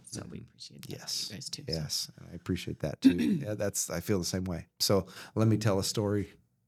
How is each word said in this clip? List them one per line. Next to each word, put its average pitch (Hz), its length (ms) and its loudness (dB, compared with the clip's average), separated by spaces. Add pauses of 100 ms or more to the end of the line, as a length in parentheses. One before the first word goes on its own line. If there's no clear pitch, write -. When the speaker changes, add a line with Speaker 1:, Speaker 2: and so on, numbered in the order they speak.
Speaker 1:
So - 260 -10
we - 80 -10
Speaker 2:
Mm-hmm. - 60 -14
Speaker 1:
appreciate - 380 -18
that - 60 -12
about - 120 -8
Speaker 3:
Yes. - 300 -4
Speaker 1:
you - 60 -10
guys - 140 -10
too, - 180 -8
so. 80 60 -2
Speaker 3:
Yes, - 420 -2
and 87 140 -16
I 87 60 -10
appreciate 85 420 -4
that - 220 -4
too. - 160 8
Speaker 1:
<clears throat> 190 280 2
Speaker 3:
Yeah, 107 100 -4
that's, 101 360 -2
I 87 80 -2
feel 95 220 2
the 85 40 0
same 92 200 -2
way. 87 240 -6 (100)
So 98 300 4 (260)
let 110 140 4
me 110 80 6
tell 104 240 4
a - 40 0
story 104 440 0 (400)